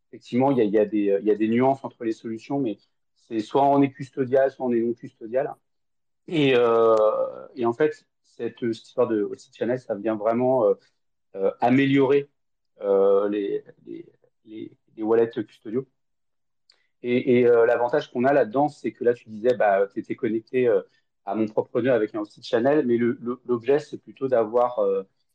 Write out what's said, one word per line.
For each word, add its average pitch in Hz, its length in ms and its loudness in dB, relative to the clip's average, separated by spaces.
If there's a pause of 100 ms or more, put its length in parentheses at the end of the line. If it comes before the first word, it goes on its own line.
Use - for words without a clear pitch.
effectivement, 123 420 -2
il 131 60 0
y 120 40 2
a, - 40 2
il 101 80 -2
y 110 40 2
a 107 80 4
des, 101 340 0
il 101 60 -8
y 107 60 4
a 101 40 2
des 110 120 0
nuances 131 360 0
entre - 200 -14
les 113 80 -4
solutions, 113 480 -8
mais 110 180 -4 (500)
c'est 113 120 -6
soit 139 280 0
on 139 140 4
est 139 80 2
custodial, 135 640 -2
soit 131 160 -8
on 123 40 0
est 117 100 0
non 117 120 -2
custodial. 127 640 -8 (720)
Et, 143 280 2
euh, 117 400 4 (600)
et 117 100 -4
en 120 80 0
fait, 151 320 -2 (160)
cette, - 380 -12
cette 117 260 -6
histoire 123 220 -2
de 110 160 0
hosted - 320 -10
channel, 123 240 -4
ça 110 160 -8
vient 110 200 -4
vraiment, 117 500 0
euh, 98 80 4 (600)
euh, 98 140 -2 (100)
améliorer, 139 680 2 (520)
euh, 98 480 4
les, 104 340 -4 (240)
les, - 180 -16 (400)
les, 110 260 -18 (240)
les 110 80 -10
wallets 113 260 2
custodiaux. 113 580 -10 (1160)
Et, 123 360 2
et, 120 80 4
euh, 117 200 6
l'avantage 120 440 -2
qu'on 123 120 -4
a 139 100 2
là-dedans, 135 340 0
c'est 123 240 -8
que - 120 -12
là, 120 100 4
tu - 160 -14
disais, 107 240 -2
bah, 101 400 2
t'étais - 220 -10
connecté, 120 520 -2
euh, 101 140 2 (440)
à 98 100 -6
mon 110 120 -2
propre 120 340 -4
nœud 127 100 0
avec 110 240 0
un 110 40 -6
hosted 104 240 -12
channel, 135 420 0
mais 120 120 2
le, 120 240 -2
le, 120 240 -8
l'objet, 123 340 0
c'est 147 180 -12
plutôt 120 300 -10
d'avoir, 120 520 0
euh, 98 240 0 (320)